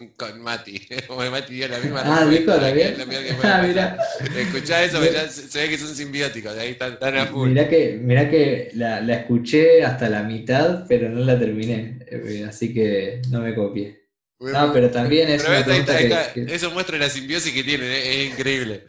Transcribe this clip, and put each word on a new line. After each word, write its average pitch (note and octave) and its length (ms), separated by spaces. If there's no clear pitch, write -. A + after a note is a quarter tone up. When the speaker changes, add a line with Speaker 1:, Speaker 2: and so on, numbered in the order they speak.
Speaker 1:
con A2 260
Mati. A2 380
<laughs> B2+ 280
Como B2+ 220
Mati C3 240
dio C3 140
la A#2+ 120
misma C3+ 260
Speaker 2:
Ah, D#3+ 180
Speaker 1:
respuesta, D3+ 60
Speaker 2:
¿dijo D#3+ 220
Speaker 1:
la C3+ 220
que D#3+ 120
Speaker 2:
también? G3+ 80
Speaker 1:
es - 40
lo C3 100
peor C3+ 180
que - 80
puede - 140
Speaker 2:
<laughs> G3 60
Ah, F#3 40
Speaker 1:
pasar. F3+ 100
Speaker 2:
mirá. F#3 300
Speaker 1:
Escuchá E3+ 440
eso, D#3+ 160
que D#3+ 80
Speaker 2:
Mirá. D#3+ 160
Speaker 1:
ya D3+ 40
se, C3+ 200
se D3 100
ve D3+ 100
que D3+ 80
son D3+ 160
simbióticos, C3+ 640
ahí A#2 120
están, B2+ 240
están C3+ 240
a C3+ 100
full. C3 220
Speaker 2:
Mirá C#3+ 180
que, B2+ 340
mirá B2+ 280
que C#3+ 460
la, A2+ 260
la A#2 140
escuché D3+ 680
hasta A#2+ 260
la G#2 140
mitad, C3 640
pero A#2 220
no A#2 160
la B2+ 120
terminé, A2 600
eh, G#2+ 380
así A2 260
que G2+ 560
no A#2+ 120
me A2+ 120
copié. G2+ 540
Speaker 1:
Bueno, C#3 280
Speaker 2:
No, D3 60
pero B2 160
también C#3 400
es D3 140
Speaker 1:
pero D#3 60
Speaker 2:
una F#3+ 100
Speaker 1:
ves, - 80
ahí F3+ 160
Speaker 2:
pregunta C#3+ 100
Speaker 1:
está, - 40
ahí D#3+ 100
Speaker 2:
que, - 60
Speaker 1:
está. D3+ 200
Speaker 2:
que A#2+ 220
Speaker 1:
Eso E3+ 160
muestra F3+ 260
la C#3+ 120
simbiosis C#3 440
que C3 120
tienen, C3 260
es, C3 140
es C3+ 260
increíble. B2+ 580